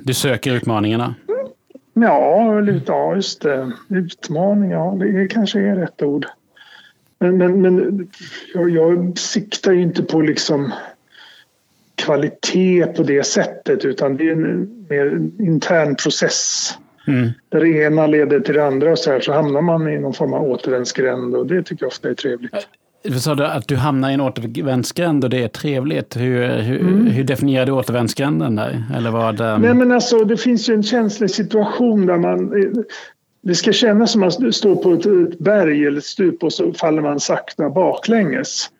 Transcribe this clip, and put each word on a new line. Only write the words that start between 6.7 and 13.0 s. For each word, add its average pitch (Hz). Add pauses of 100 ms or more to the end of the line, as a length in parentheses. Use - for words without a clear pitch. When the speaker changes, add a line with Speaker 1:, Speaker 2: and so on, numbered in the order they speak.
Speaker 2:
Men, 180
men, 180
men 185 (460)
jag, 175
jag 175
siktar -
ju 180
inte 160
på, 160
liksom, 143 (1200)
kvalitet 165
på 165